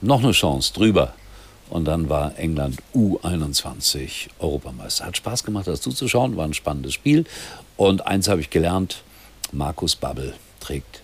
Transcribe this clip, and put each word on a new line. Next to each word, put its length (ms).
noch 200
eine 120
Chance, 400
drüber. 400
Und 160
dann 240
war 280
England 420
U 300
einundzwanzig 1040
Europameister. 680
Hat 100
Spaß 300
gemacht, 220
das 120
zuzuschauen, 560
war 80
ein 100
spannendes 400
Spiel. 300
Und 280
eins 220
habe 140
ich 80
gelernt, 520
Markus 420
Babbel 380
trägt 440